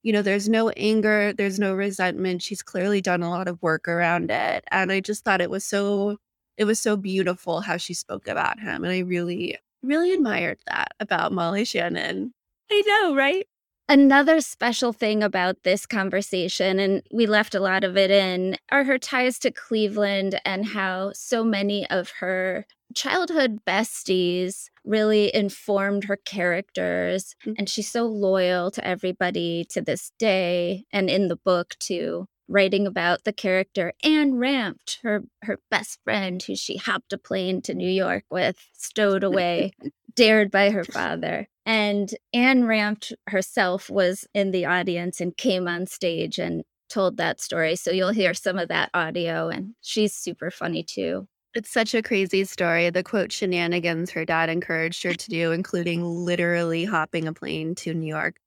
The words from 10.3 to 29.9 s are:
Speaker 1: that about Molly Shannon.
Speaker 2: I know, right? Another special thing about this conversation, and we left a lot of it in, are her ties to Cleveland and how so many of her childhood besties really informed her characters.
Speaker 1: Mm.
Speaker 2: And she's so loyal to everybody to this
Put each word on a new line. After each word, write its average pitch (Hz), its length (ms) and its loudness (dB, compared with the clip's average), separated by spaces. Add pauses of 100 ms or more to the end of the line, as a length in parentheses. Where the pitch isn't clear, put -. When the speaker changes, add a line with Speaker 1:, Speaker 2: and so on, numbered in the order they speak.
Speaker 1:
that - 320 -4
about 196 320 -2
Molly 185 320 0
Shannon. 180 680 -4 (360)
Speaker 2:
I 415 160 4
know, 403 300 2
right? 269 320 2 (420)
Another 277 520 8
special 240 520 -2
thing 214 300 2
about 185 400 0
this 190 220 2
conversation, 190 920 0
and 196 220 2 (100)
we 226 160 4
left 214 260 2
a 196 60 0
lot 190 240 2
of 185 140 0
it 190 140 6
in, 185 460 2 (140)
are 277 140 4
her 262 120 2
ties 254 420 0
to 254 120 0
Cleveland 202 960 0
and 196 200 -2
how 190 480 -4
so 226 300 -2
many 202 460 0
of 180 200 -2 (100)
her 185 460 -2 (300)
childhood 277 720 2
besties 185 1000 0 (160)
really 214 500 4
informed 202 680 0
her 202 100 -2
characters. 180 1200 -2 (100)
Speaker 1:
Mm. 220 120 -4
Speaker 2:
And 196 120 -4
she's - 220 -4
so 233 140 0
loyal 190 680 2
to - 160 -6
everybody 180 840 -2
to 175 100 -4
this - 360 -6